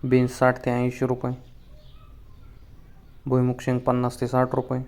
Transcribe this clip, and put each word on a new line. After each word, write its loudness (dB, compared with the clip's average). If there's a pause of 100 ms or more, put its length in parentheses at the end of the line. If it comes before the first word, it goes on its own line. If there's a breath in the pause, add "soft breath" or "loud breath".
बीन्स 2
साठ 2
ते 0
ऐंशी -2
रुपये, -2 (2000)
भुईमुग 2
शेंग 0
पन्नास 0
ते -2
साठ 2
रुपये -2